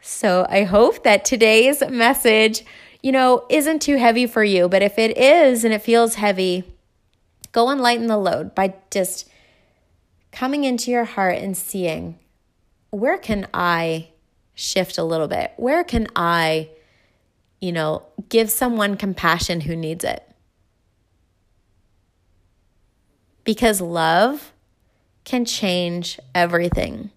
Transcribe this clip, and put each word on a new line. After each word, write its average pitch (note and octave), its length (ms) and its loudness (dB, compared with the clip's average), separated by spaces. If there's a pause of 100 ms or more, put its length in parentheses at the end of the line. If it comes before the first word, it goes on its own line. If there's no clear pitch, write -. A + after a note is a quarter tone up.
So F#3 440 0
I G3 140 2
hope G#3+ 420 4
that G#3 180 4
today's A3+ 580 4
message, A#3 840 2 (360)
you C4 120 0
know, B3+ 360 4
isn't D4+ 320 0
too C#4+ 140 0
heavy A#3+ 320 2
for A3+ 160 0
you, F#3 240 2
but F#3+ 140 2
if G3+ 180 0
it A3+ 180 0
is C4 460 6
and A3+ 100 0
it G#3+ 80 -4
feels A#3 340 2
heavy, F#3 500 -2 (880)
go A#3 160 2
and C#4 100 -2
lighten A#3+ 280 0
the A3 100 0
load F#3+ 360 -2
by F#3+ 200 0 (180)
just - 380 -4 (1000)
coming C#4 360 -4
into B3 260 -2
your A#3+ 140 0
heart F#3+ 320 -2
and G3 180 -8
seeing, E3+ 640 -8 (720)
"Where B3+ 280 -2
can G#3 360 -6
I E3 560 -2 (440)
shift - 440 -6
a E3+ 80 -2
little D#3+ 240 -2
bit? - 260 -4
Where D4+ 300 -2
can A3+ 320 -4
I, E3 540 -2 (920)
you F3+ 100 -6
know, D#3 320 -4 (240)
give A3+ 240 0
someone G#3+ 460 -2
compassion E3+ 640 -2
who D3+ 120 -6
needs E3 300 -8
it?" - 260 -8 (3250)
Because G#3+ 340 0
love E3+ 720 0 (720)
can B3 220 -2
change F3+ 720 -4 (160)
everything. F3 800 -2